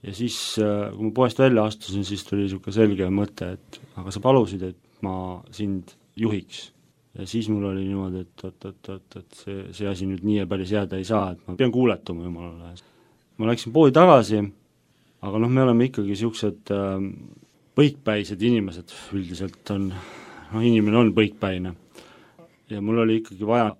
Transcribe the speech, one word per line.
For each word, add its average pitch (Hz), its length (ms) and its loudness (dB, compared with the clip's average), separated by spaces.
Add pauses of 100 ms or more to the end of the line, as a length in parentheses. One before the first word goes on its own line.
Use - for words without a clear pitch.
Ja 98 140 -12
siis, 113 200 -4 (240)
äh, 104 360 0
kui 107 100 -4
ma 110 100 -4
poest 127 240 2
välja 123 280 6
astusin, 101 400 -6
siis 101 200 -8
tuli 101 160 0
niisugune 95 320 -6
selge 101 380 4
mõte, 98 420 -4
et - 240 -20 (200)
aga 92 120 -10
sa 104 120 -8
palusid, 107 440 4
et - 360 -18
ma 92 100 -4 (400)
sind 98 400 -6 (240)
juhiks. 107 520 -4 (480)
Ja 92 80 -12
siis 110 240 -4
mul 101 220 0
oli 95 160 -4
niimoodi, 95 340 -6
et - 240 -18
oot, - 220 -16
oot, 92 260 -18
oot, - 240 -20
et - 240 -20
see, 98 200 -12 (120)
see 101 160 -6
asi 95 160 -4
nüüd 95 160 -4
nii 104 160 2
ja 95 100 -2
päris 95 220 -4
jääda 98 300 -2
ei 95 40 -6
saa, 98 300 0
et 85 140 -18
ma 90 100 -10
pean 123 160 -4
kuuletuma 98 480 0
Jumalale. 85 480 -12 (680)
Ma 110 140 -2
läksin 117 240 -4
poodi 147 220 8
tagasi, 131 420 8 (880)
aga 101 160 -2
noh, 120 80 2
me 131 140 4
oleme 123 240 4
ikkagi 101 320 -4
siuksed, 113 560 -4
ähm, 98 320 -4 (680)
põikpäised 107 680 2
inimesed 95 480 0 (240)
üldiselt 90 560 -8
on, 98 140 -2 (640)
noh, 110 100 0
inimene 113 400 6
on 113 140 6
põikpäine. 92 580 -2 (960)
Ja 107 80 -8
mul 110 240 0
oli 113 160 2
ikkagi 104 300 -8
vaja 113 320 2